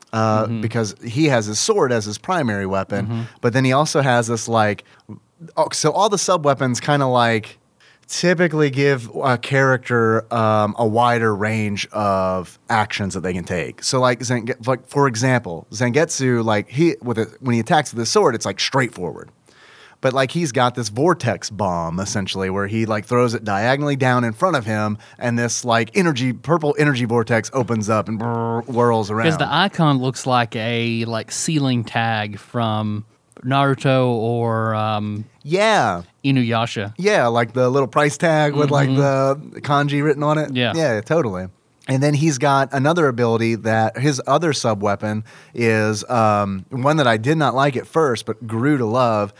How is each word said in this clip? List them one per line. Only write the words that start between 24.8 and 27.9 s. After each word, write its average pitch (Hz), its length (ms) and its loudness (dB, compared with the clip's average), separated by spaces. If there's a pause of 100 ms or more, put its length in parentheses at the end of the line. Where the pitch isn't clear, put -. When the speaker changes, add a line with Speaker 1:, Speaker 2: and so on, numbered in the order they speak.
Speaker 1:
and 120 220 -2
this, 120 260 -2
like, 117 320 0
energy, 135 360 0
purple 151 480 0
energy 139 240 2
vortex 113 480 0
opens 110 360 -2
up 107 200 0